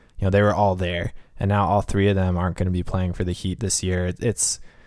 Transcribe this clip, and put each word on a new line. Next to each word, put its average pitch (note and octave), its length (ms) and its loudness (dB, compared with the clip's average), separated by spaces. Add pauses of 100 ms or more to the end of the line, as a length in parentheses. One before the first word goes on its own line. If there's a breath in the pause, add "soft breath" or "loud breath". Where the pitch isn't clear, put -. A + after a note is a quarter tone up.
(180 soft breath)
You G2 80 -2
know, F#2+ 40 2
they G2+ 120 6
were G#2 120 4
all G2+ 220 2
there, F2 360 -4 (260 soft breath)
and G2 100 0
now G2+ 180 2
all G2+ 140 2
three G2 280 2
of G2+ 80 4
them F#2 200 2
aren't F2+ 200 0
gonna F#2 140 0
be F2+ 120 0
playing F#2 320 -2
for F#2+ 100 -4
the F2+ 80 -2
Heat F2+ 280 -6
this - 220 -2
year. F2+ 260 -2
It, - 140 -6
it's, - 380 -2 (260 soft breath)